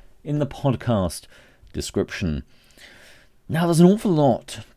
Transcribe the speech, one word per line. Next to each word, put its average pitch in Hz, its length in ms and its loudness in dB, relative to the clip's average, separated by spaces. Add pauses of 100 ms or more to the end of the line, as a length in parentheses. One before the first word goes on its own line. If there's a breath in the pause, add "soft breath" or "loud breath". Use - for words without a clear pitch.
(220 soft breath)
in 147 180 -6
the 143 60 0
podcast 110 800 -4 (440 soft breath)
description. - 720 -6 (1080 soft breath)
Now, 165 160 -2
there's 170 160 4
an 175 60 10
awful 208 220 2
lot 147 520 0 (160)